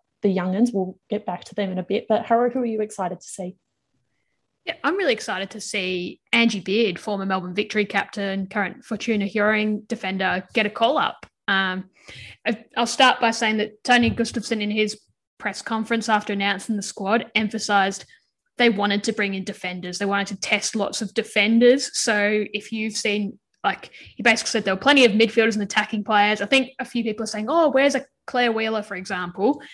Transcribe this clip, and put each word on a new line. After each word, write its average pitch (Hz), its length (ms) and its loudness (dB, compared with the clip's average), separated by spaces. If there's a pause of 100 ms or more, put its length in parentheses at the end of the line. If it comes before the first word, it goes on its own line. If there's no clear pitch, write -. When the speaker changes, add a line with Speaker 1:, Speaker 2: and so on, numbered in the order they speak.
(220)
Speaker 1:
the 208 60 4
young'uns. 185 440 2
We'll 185 240 -2 (140)
get - 160 -6
back 175 200 -8
to - 100 -18
them 196 160 -2
in 180 60 -4
a 180 40 -4
bit. 190 260 -4
But 214 180 0
Hara, 240 220 2
who 247 120 -4
are 247 40 -2
you 220 160 -2
excited 185 380 -6
to - 80 -20
see? 185 300 -12 (1080)
Speaker 2:
Yeah, - 100 -6 (100)
I'm 320 120 0
really 330 180 2
excited 190 360 -6
to 214 100 -14
see 185 600 -4 (120)
Angie 233 280 2
Beard, 196 400 0
former 196 260 -4
Melbourne 185 280 -4
Victory 208 320 -2
captain, 196 600 -4
current 190 380 -4
Fortuna 208 420 -2
Hearing 214 640 0
defender, 190 640 -2
get 220 120 2
a 202 40 -2
call-up. 226 560 0 (220)
Um, 190 420 -2 (560)
I, 220 180 -2 (120)
I'll 233 100 2
start 254 340 4
by 233 120 4
saying 220 240 0
that - 260 -4
Tony 240 300 4
Gustafsson 226 500 -4
in 208 80 -2
his 214 300 -2 (380)
press - 220 -8
conference 226 480 -4
after 208 260 2
announcing 196 420 -2
the 202 60 -4
squad 202 520 -2
emphasised 208 680 0 (580)
they 240 80 6
wanted 202 340 0
to 226 80 -2
bring 202 220 -2
in 190 100 -6
defenders. 180 540 -10
They 202 80 -2
wanted 196 220 -2
to 190 120 -10
test - 360 -2
lots - 260 -4
of 202 120 -8
defenders. 226 680 4 (160)
So 208 460 2 (100)
if 208 160 -8
you've 220 260 -4
seen, 208 420 -4 (260)
like, - 260 -4 (260)
he - 60 -8
basically 226 280 2
said 208 140 -2
there 190 100 0
were 190 140 -6
plenty 277 160 8
of 220 80 6
midfielders 220 420 4
and 208 80 -2
attacking 208 420 -2
players. 208 360 2
I 196 60 -6
think 262 320 2
a 262 60 -6
few 240 180 -4
people 220 220 -4
are 214 100 -8
saying, 214 140 -6
"Oh, 320 220 4
where's 269 260 4
a 254 100 -6 (200)
Claire 247 260 0
Wheeler," 220 300 -2
for 202 140 -10
example? 185 640 -2 (120)